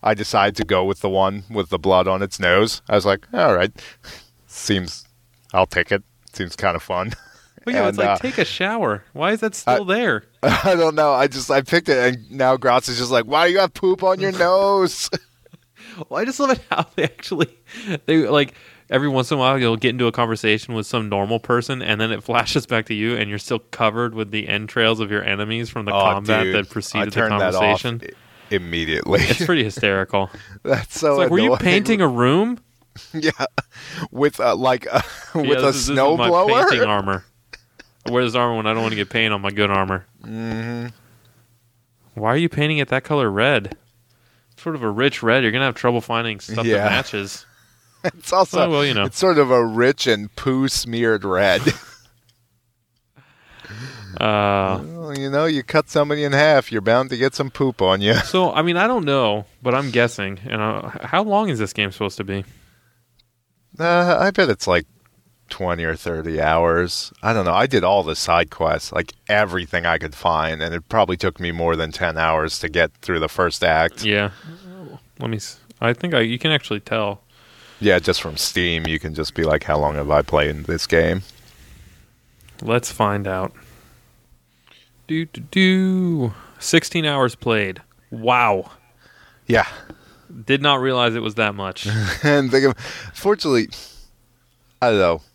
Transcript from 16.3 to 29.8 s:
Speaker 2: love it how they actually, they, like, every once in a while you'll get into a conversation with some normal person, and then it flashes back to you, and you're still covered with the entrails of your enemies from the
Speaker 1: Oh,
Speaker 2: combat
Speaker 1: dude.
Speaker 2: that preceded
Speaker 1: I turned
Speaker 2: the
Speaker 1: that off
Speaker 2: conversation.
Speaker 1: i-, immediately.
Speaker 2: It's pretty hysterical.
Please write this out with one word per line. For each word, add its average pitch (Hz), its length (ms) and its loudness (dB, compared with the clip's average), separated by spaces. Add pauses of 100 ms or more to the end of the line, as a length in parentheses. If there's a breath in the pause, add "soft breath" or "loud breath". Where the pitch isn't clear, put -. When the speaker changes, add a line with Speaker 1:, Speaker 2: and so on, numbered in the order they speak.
Speaker 2:
love 269 120 2
it - 100 0 (100)
how - 140 0 (100)
they 160 80 0
actually, - 440 -2 (580 loud breath)
they, 160 200 4
like, 143 280 2 (360 loud breath)
every 139 200 0
once 131 200 0
in 156 60 0
a 139 40 -2
while 131 200 4
you'll 117 160 2
get 120 140 0
into 123 180 0
a 113 40 2
conversation 113 640 -2
with 110 140 -6
some 110 220 -4
normal 101 280 -2
person, 120 440 -2
and 107 180 -2
then 113 120 0
it 104 120 -6
flashes 120 420 0
back 113 200 -2
to 117 80 -8
you, 113 240 -2
and 104 120 -4
you're 104 80 -8
still 113 220 -6
covered 113 560 -4
with 107 160 -6
the 107 160 -6
entrails 110 540 -2
of 104 100 -4
your 104 100 0
enemies 107 480 -4
from 113 160 -10
the 104 80 -4
Speaker 1:
Oh, 101 60 2
Speaker 2:
combat 101 440 2
Speaker 1:
dude. 95 120 -2
Speaker 2:
that 98 140 -2
preceded 104 400 -6
Speaker 1:
I - 20 -10
turned 107 220 0
Speaker 2:
the 101 60 0
Speaker 1:
that 92 160 0
off 107 260 2
Speaker 2:
conversation. 117 200 -6 (480)
Speaker 1:
i-, 104 60 -2
immediately. 85 680 -2
Speaker 2:
It's - 240 0
pretty 156 200 0
hysterical. 98 640 -2 (180 loud breath)